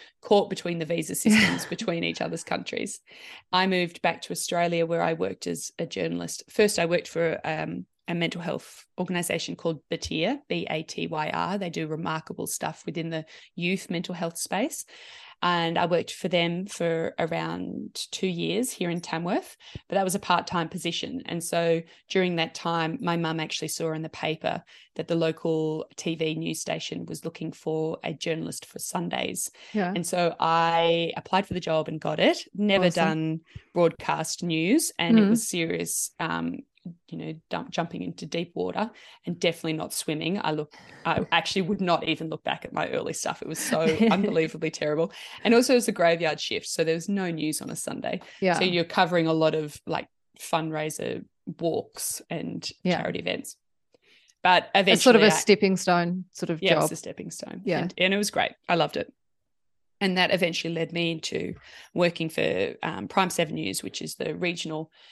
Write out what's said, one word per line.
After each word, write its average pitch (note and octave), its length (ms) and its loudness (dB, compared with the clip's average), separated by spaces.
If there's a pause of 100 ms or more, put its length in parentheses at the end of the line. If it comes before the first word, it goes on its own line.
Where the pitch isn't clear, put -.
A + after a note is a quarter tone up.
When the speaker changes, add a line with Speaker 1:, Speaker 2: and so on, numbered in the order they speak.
(220)
Speaker 1:
caught G3+ 280 6
between E3+ 300 -4
the D#3+ 60 -4
visa E3 300 -2
systems G#3 500 6
Speaker 2:
<laughs> - 40 -10
Speaker 1:
between E3+ 360 -2
each - 160 -2
other's - 240 -4
countries. - 560 -6 (500)
I F#3 160 6
moved F3 340 0
back E3+ 200 0
to - 100 -10
Australia, E3+ 540 0
where E3 160 0
I E3 100 2
worked E3+ 360 -4
as - 300 -6
a E3+ 80 -4
journalist. E3+ 640 -6
First, G#3 300 4
I E3+ 60 2
worked E3+ 240 0
for, E3 340 -2
um, D#3+ 420 -6 (220)
a E3+ 60 -2
mental E3+ 260 -2
health - 460 -8 (140)
organisation F3 560 -2
called E3 340 -4
Batyr, E3+ 580 -2
B E3+ 220 -4
A D#3+ 140 -4
T E3 240 -8
Y D#3 260 -4
R. F3 240 -2
They F3+ 140 -6
do D#3+ 160 -4
remarkable D#3+ 580 -6
stuff - 400 -6
within E3 240 -6
the D#3+ 160 -6 (300)
youth F3+ 340 -2
mental F3 240 -4
health E3+ 240 -6
space. - 480 -4 (560)
And E3+ 360 2
I F3 100 4
worked E3 260 0
for - 140 -4
them E3+ 400 0
for E3 520 -2
around E3 760 -4 (160)
two - 160 -2
years F3 440 -2
here F3+ 180 -4
in E3+ 120 -4
Tamworth, F3 560 -4 (320)
but - 60 0
that G3 80 4
was F#3 120 0
a G3+ 40 -2
part-time E3+ 500 0
position. - 560 -6
And E3+ 180 -4
so E3+ 380 2 (260)
during F3+ 300 2
that D#3+ 180 -2
time, E3 460 -2
my E3+ 160 2
mum D#3+ 220 0
actually D#3 280 -4
saw E3 240 -4
in D#3 100 -4
the D#3+ 80 -8
paper - 540 -2 (320)
that - 120 -6
the E3+ 80 0
local D#3+ 720 0 (100)
T E3 200 -4
V D#3+ 200 -2
news D#3+ 260 -4
station - 460 -6
was D#3+ 180 -10
looking D#3+ 260 -8
for D#3+ 520 -4
a D#3+ 100 -4
journalist D#3+ 540 -6
for - 100 -16
Sundays. - 720 -4 (240)
Speaker 2:
Yeah. F#3+ 220 0
Speaker 1:
And F3 100 -2
so F3 340 2
I E3 800 4
applied F#3+ 300 0
for - 80 -6
the F3+ 40 -4
job D#3 280 0
and D#3+ 120 -6
got D#3 200 -2
it. D#4+ 340 4
Never G3 320 4
Speaker 2:
Awesome. E3+ 180 4
Speaker 1:
done D#3+ 360 2 (340)
broadcast D#3+ 720 0
news, F3 560 2
and A3+ 180 6
it G#3 60 10
Speaker 2:
Mm. G3 80 6
Speaker 1:
was A3+ 160 2
serious, E3+ 720 -2
um, - 400 -4 (500)
you E3 80 -12
know, D#3 160 -8 (160)
dump-, - 220 -6
jumping - 320 -4
into E3 240 -10
deep E3+ 260 -6
water, F#2 380 -4 (340)
and F3 140 -6
definitely E3 340 0
not D#3 180 -6
swimming. D#3+ 480 -4
I - 120 0
look, D3+ 240 -4 (280)
I E3+ 240 0
Speaker 2:
<laughs> - 40 -20
Speaker 1:
actually - 320 2
would F#3 180 -2
not F3 260 2
even D#3+ 220 -2
look D#3 140 -8
back - 200 -4
at - 100 -14
my - 160 -2
early - 240 -2
stuff. - 280 -6
It - 60 -8
was D#3+ 100 -8
so - 220 0
Speaker 2:
<laughs> D#3+ 320 4
Speaker 1:
unbelievably D#3+ 580 0
terrible. D3+ 420 -2 (320)
And A3+ 120 6
also B3+ 180 6
it B3 40 8
was A#3 100 0
a A3 40 2
graveyard E3 480 2
shift, - 280 -6
so - 160 0
there D#3+ 100 2
was E3+ 160 -4
no F#3+ 220 0
news D#3 280 -2
on - 120 -10
a D#3+ 40 -8
Sunday. - 460 -6 (180)
Speaker 2:
Yeah. F3 200 4
Speaker 1:
So F#3 60 4
you're F3 180 4
covering E3+ 420 4
a E3 80 4
lot D#3+ 220 4
of, D3+ 320 -4
like, - 200 -4 (320)
fundraiser D#3 840 -4 (340)
walks - 720 -4
and E3+ 400 -6 (140)
Speaker 2:
Yeah. F3+ 180 2
Speaker 1:
charity - 160 -4
events. - 400 -6 (880)
But F3+ 320 6
Speaker 2:
It's F#3+ 260 6
sort B3 140 10
of A#3+ 60 8
Speaker 1:
eventually - 20 8
Speaker 2:
a - 20 10
Speaker 1:
I G#3 40 8
Speaker 2:
stepping F#3+ 480 4
stone F3 560 2
sort F3 180 -4
of D#3+ 100 -4
Speaker 1:
Yeah, F3+ 120 6
it - 20 6
Speaker 2:
job. D3+ 80 6
Speaker 1:
was D#3 80 0
a - 60 -6
stepping - 340 -10
stone. - 340 -12
Speaker 2:
Yeah. F3 140 0
Speaker 1:
And, F3+ 180 -4
and F#3 160 4
it G3+ 40 2
was G#3 120 0
great. - 220 0 (180)
I F3 60 4
loved D3+ 220 2
it. - 140 -4 (920)
And F#3 180 2
that F3+ 120 4
eventually E3+ 420 0
led E3 200 -2
me E3+ 200 0
into - 420 -6 (400)
working E3+ 340 2
for, - 540 0
um, F#3 240 -4
Prime F#3 240 2
Seven E3 240 0
News, E3+ 260 -4
which - 220 -8
is D#3 120 -10
the - 200 -4
regional E3 560 -6 (200)